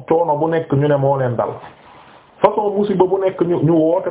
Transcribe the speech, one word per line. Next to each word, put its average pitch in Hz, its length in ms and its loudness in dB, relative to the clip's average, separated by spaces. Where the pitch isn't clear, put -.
coono 160 300 0
bu 160 120 -2
nekk 165 240 -4
ñu 139 140 2
ne 147 100 2
moo 139 200 0
leen 123 180 -2
dal. 107 140 -2
Façon 208 360 2
musiba 185 280 2
bu 190 140 0
nekk 185 220 -2
ñu, 175 220 0
ñu 156 100 4
woote 170 380 2